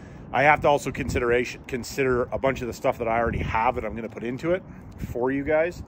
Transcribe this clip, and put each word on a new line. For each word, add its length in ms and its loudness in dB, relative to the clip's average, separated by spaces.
I 100 4
have 200 6
to 60 4
also 220 4
consideration, 760 0
consider 580 0
a 140 -4
bunch 220 0
of 60 -6
the 60 -4
stuff 260 0
that 100 -2
I 100 2
already 200 2
have 380 2
that 80 -4
I'm 100 -6
gonna 140 -8
put 160 -10
into 280 -2
it 100 0
for 320 -2
you 140 0
guys. 440 2